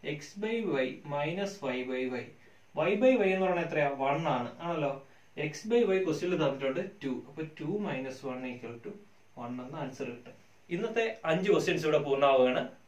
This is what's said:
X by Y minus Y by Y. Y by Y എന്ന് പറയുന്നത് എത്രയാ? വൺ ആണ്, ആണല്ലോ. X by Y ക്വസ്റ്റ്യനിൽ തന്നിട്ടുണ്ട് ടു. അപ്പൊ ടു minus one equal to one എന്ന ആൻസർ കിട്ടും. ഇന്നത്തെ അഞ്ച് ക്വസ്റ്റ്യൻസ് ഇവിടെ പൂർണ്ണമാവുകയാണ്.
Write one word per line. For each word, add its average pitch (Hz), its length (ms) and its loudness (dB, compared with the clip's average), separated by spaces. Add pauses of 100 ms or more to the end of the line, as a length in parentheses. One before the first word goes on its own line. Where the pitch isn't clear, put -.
(140)
X 147 60 -10 (220)
by 226 140 0 (220)
Y 131 80 2 (260)
minus 165 400 -2 (220)
Y 127 40 -4 (120)
by 127 100 -2 (160)
Y. 117 80 -6 (640)
Y 202 40 4 (100)
by 262 80 8 (100)
Y 190 140 4
എന്ന് 190 100 2
പറയുന്നത് 175 240 2
എത്രയാ? 151 200 2 (140)
വൺ 143 160 2 (180)
ആണ്, 120 140 -4 (140)
ആണല്ലോ. 156 260 0 (600)
X - 20 -12 (180)
by 240 100 6 (120)
Y 190 140 4
ക്വസ്റ്റ്യനിൽ 175 360 0
തന്നിട്ടുണ്ട് 135 400 0 (220)
ടു. 131 80 -2 (160)
അപ്പൊ - 140 -10 (180)
ടു 156 100 -4 (160)
minus 131 320 -6 (140)
one 127 200 -8
equal 120 320 -10
to - 80 -10 (500)
one 120 120 -8 (100)
എന്ന 147 200 -12
ആൻസർ 127 300 -8
കിട്ടും. - 220 -18 (380)
ഇന്നത്തെ 226 300 0 (260)
അഞ്ച് 185 220 2
ക്വസ്റ്റ്യൻസ് 160 340 2
ഇവിടെ 151 200 6
പൂർണ്ണമാവുകയാണ്. 135 560 6 (260)